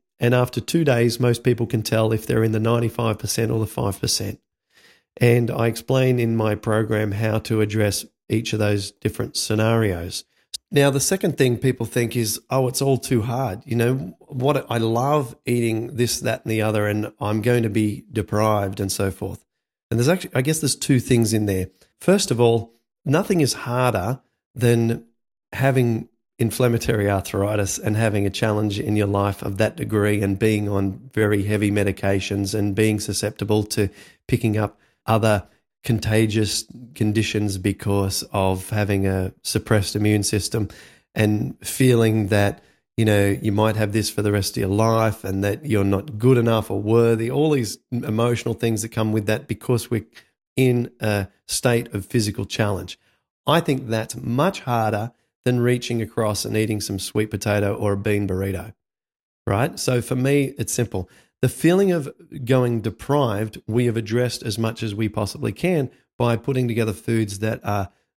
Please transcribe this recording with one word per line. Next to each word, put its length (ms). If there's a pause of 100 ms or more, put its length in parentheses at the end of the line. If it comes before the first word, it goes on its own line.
(180)
And 160
after 260
two 240
days, 360
most 240
people 220
can 160
tell 300
if 140
they're 160
in 100
the 60
ninety-five 600
percent 340
or 80
the 60
five 340
percent. 400 (800)
And 300
I 180
explain 500
in 180
my 200
program 560
how 280
to 200
address 440 (240)
each 240
of 60
those 320
different 460
scenarios. 880 (460)
Now, 200
the 100
second 380
thing 180
people 300
think 300
is, 240 (100)
"Oh, 160
it's 160
all 160
too 240
hard. 420
You 120
know, 180 (240)
what, 500
I 100
love 580 (100)
eating 500
this, 240
that, 240
and 60
the 120
other, 260
and 320
I'm 200
going 220
to 80
be 420
deprived," 680
and 100
so 220
forth. 320 (460)
And 80
there's 100
actually, 260
I 80
guess 160
there's 180
two 220
things 340
in 140
there. 220 (320)
First 320
of 80
all, 340 (300)
nothing 360
is 140
harder 640 (340)
than 500 (480)
having 560 (300)
inflammatory 720
arthritis 680
and 180
having 280
a 60
challenge 480
in 160
your 140
life 340
of 140
that 180
degree 480
and 160
being 300
on 440
very 300
heavy 260
medications 880
and 200
being 240
susceptible 640
to 240 (400)
picking 280
up 220 (260)
other 440 (340)
contagious 840 (300)
conditions 640
because 640 (100)
of 380
having 340
a 280 (100)
suppressed 540
immune 260
system 460 (440)
and 480
feeling 680
that, 340 (340)
you 80
know, 380
you 80
might 240
have 180
this 160
for 140
the 80
rest 260
of 40
your 100
life 540
and 180
that 240
you're 160
not 360
good 200
enough 320
or 100
worthy, 480
all 220
these 280 (120)
emotional 640
things 280
that 80
come 200
with 160
that 220
because 420
we're 160 (500)
in 340 (100)
a 260 (220)
state 440
of 140
physical 380
challenge. 540 (460)
I 160
think 280
that's 260
much 460
harder 520 (320)
than 160
reaching 420
across 420
and 120
eating 220
some 200
sweet 320
potato 420
or 200
a 40
bean 320
burrito, 460 (720)
right? 320
So 240
for 140
me, 420
it's 140
simple. 360 (320)
The 80
feeling 440
of 200 (320)
going 360
deprived, 840
we 200
have 100
addressed 460
as 160
much 240
as 120
we 140
possibly 440
can 380 (280)
by 180
putting 300
together 260
foods 460
that 260
are 260 (280)